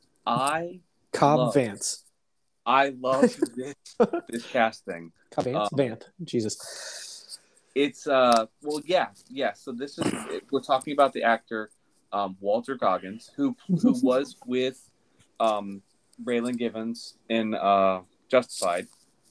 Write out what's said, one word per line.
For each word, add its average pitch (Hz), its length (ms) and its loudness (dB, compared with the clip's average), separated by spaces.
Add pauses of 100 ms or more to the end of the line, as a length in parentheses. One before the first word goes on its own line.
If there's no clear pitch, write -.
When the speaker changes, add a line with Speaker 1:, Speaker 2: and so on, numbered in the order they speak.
(260)
Speaker 1:
I 156 540 -2 (320)
Speaker 2:
Cobb 147 260 6
Speaker 1:
love 120 160 2
Speaker 2:
Vanth. 113 480 -2 (640)
Speaker 1:
I 139 260 4
love 131 440 2 (120)
Speaker 2:
<laughs> 117 100 -8
Speaker 1:
this, 131 180 -8 (540)
this 120 180 -8
casting. 95 640 -2 (220)
Speaker 2:
Cobb 139 140 -2
Vanth? 127 100 -2
Speaker 1:
Um, 104 180 0
Speaker 2:
Vanth. 123 280 0 (200)
Jesus. - 1160 -8 (360)
Speaker 1:
It's, 139 320 -2
uh, 123 400 6 (160)
well, 147 220 -4
yeah, 151 240 0 (200)
yeah. 127 260 -4
So - 180 -12
this 127 260 -10
is, - 140 -2 (400)
we're 135 80 0
talking 135 320 -2
about 139 200 4
the - 120 -2
actor, 113 460 0 (420)
um, 95 260 -2
Walter 110 380 -2
Goggins, 95 580 -2
who, 139 220 -2 (240)
who 247 180 4
Speaker 2:
<laughs> 247 40 -8
Speaker 1:
was 143 340 2 (100)
with, 127 320 -2 (640)
um, 101 420 -2 (400)
Raylan 120 360 -2
Givens 113 560 -6 (140)
in, 110 260 0
uh, 95 480 4 (260)
Justified. 95 580 0 (440)